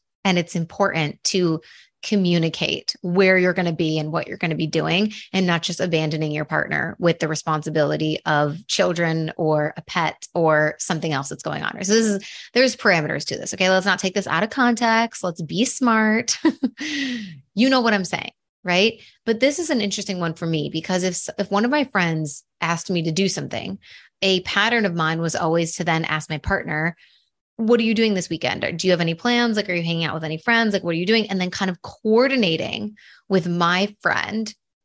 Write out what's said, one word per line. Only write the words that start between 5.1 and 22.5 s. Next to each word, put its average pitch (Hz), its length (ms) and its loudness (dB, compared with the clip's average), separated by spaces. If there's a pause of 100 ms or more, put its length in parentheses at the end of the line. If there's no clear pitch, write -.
and 190 120 2
not 170 160 2
just - 180 -4
abandoning 156 520 0
your 151 140 -4
partner 151 520 -2
with 170 220 0
the 160 80 -2
responsibility 156 1000 -2
of 151 400 0
children 165 720 0
or 151 400 0
a 170 60 -14
pet - 500 -4
or 156 460 4
something 160 340 -2
else 139 160 -4
that's 143 140 -10
going 151 180 -6
on. - 120 -4 (100)
So 190 100 0
this 226 140 4
is, 202 180 -2 (280)
there's 247 220 4
parameters 160 520 0
to - 100 -6
this. - 160 -6
Okay. 185 160 2
Let's 185 160 4
not 190 140 2
take 185 160 -2
this 196 100 0
out 160 160 0
of 220 80 0
context. 233 760 2
Let's 175 200 -6
be 165 200 -2
smart. 226 800 2
<laughs> 320 60 4 (1040)
You 240 160 4
know 262 120 4
what 226 120 2
I'm 196 120 0
saying, - 260 -6 (320)
right? 196 380 2 (240)
But 226 140 0
this 285 200 2
is 330 100 0
an 262 120 0
interesting 196 380 -4
one 170 140 -2
for 165 120 -8
me 156 260 -2
because 180 320 -2
if, 180 240 0 (100)
if 196 140 -4
one 202 140 2
of 247 60 0
my 294 140 2
friends 160 580 -2 (180)